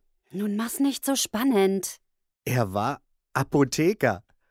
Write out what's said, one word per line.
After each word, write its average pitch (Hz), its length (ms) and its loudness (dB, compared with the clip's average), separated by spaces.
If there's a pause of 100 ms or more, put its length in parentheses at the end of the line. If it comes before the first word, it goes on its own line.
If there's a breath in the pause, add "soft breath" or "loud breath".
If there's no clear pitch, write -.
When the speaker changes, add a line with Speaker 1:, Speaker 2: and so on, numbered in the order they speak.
(300)
Speaker 1:
Nun 202 240 -4
mach's 226 240 -6
nicht 277 260 -2
so 269 120 -2
spannend. 196 800 0 (480)
Speaker 2:
Er 120 280 0
war 110 300 -2 (300)
Apotheker. 135 880 0 (280)